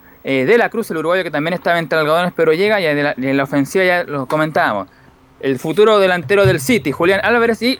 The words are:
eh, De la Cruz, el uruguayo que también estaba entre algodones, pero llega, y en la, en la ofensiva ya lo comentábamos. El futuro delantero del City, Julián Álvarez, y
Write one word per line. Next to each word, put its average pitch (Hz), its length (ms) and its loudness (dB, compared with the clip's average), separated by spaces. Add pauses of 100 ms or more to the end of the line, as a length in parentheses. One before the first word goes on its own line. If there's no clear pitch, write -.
(240)
eh, 131 220 -2
De 220 140 4
la 185 100 0
Cruz, 156 220 -6
el 170 60 -4
uruguayo 165 260 0
que 165 80 -6
también 151 240 -2
estaba 170 240 0
entre 165 180 -2
algodones, 160 380 0
pero 160 180 2
llega, 202 260 0
y 175 60 -2
en 147 180 0
la, 147 140 -2
en 135 200 -2
la 139 80 0
ofensiva 143 380 -2
ya 180 200 0
lo 139 240 -8
comentábamos. 151 600 -2 (520)
El 131 180 -2
futuro 208 400 2
delantero 190 480 2
del 180 160 2
City, 208 300 0
Julián 190 320 0
Álvarez, 226 400 0
y 254 160 0